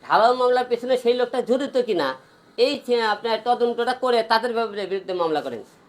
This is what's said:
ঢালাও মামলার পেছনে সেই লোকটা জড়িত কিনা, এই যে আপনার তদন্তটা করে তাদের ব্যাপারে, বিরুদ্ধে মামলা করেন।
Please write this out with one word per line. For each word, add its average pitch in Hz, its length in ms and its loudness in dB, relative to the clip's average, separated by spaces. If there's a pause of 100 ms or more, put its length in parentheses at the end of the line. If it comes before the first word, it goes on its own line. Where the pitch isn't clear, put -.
ঢালাও 214 260 6
মামলার 247 340 2
পেছনে 247 280 0
সেই 247 180 2
লোকটা 247 260 -2
জড়িত 254 360 -2
কিনা, 165 420 -2 (380)
এই 269 300 2
যে 240 160 2
আপনার 220 420 0
তদন্তটা 240 500 0
করে 240 280 0
তাদের 226 300 0
ব্যাপারে, 208 340 -4
বিরুদ্ধে 185 260 -6
মামলা 165 280 0
করেন। 123 220 -10 (260)